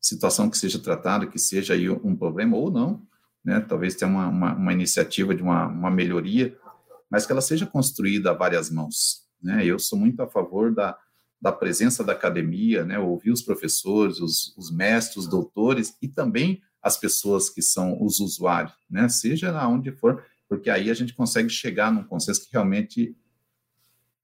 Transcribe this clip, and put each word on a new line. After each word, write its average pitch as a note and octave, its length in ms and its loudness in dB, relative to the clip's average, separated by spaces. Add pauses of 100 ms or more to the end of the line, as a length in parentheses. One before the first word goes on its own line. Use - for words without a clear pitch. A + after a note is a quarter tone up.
situação G#2 480 0
que - 80 -2
seja F#2+ 220 -2
tratada, F#2 480 -2
que - 120 -10
seja F#2+ 360 0
aí F2+ 160 2
um - 240 0
problema F#2 420 0
ou D#3+ 140 0
não, D#3 320 0 (420)
né, G#2+ 160 0
talvez F#2 360 -2
tenha F#2+ 140 0
uma, F#2+ 180 2
uma, F2 260 0
uma F#2 180 0
iniciativa F#2 600 0
de F2 80 -4
uma, E2+ 240 2
uma E2+ 240 -2
melhoria, F#2 680 2 (540)
mas G#2+ 160 2
que B2 60 0
ela C3 80 0
seja D#3+ 260 0
construída G2 640 0
a E2 40 2
várias E2+ 360 0
mãos, - 560 -4 (160)
né? G2 220 0
Eu F2 140 2
sou - 200 -2
muito A#2 240 2
a A#2+ 60 -4
favor G#2 440 0
da, G2+ 240 0 (440)
da G2 100 0
presença G#2 540 0
da G2 80 2
academia, F2 720 0
né, F#2+ 140 -4
ouvir F2+ 320 0
os A#2+ 120 2
professores, G2 800 0
os, - 360 -2
os E2 140 -12
mestres, G2 540 0
os E2+ 40 -8
doutores A#2 720 0
e C#3 80 -6
também C#3+ 540 0 (200)
as G2+ 140 0
pessoas G2 540 0
que F#2 120 -10
são F#2 380 0
os G#2 200 0
usuários, F2 540 -2 (140)
né, A2 200 2
seja D#3+ 500 -2
aonde C3 320 0
for, - 340 0 (240)
porque G2+ 220 -2
aí G2+ 200 2
a A#2 40 2
gente A#2+ 200 -4
consegue A2+ 360 0
chegar G#2+ 420 0
num G#2 120 0
consenso F#2 400 -4
que - 80 -20
realmente G#2+ 640 0 (1080)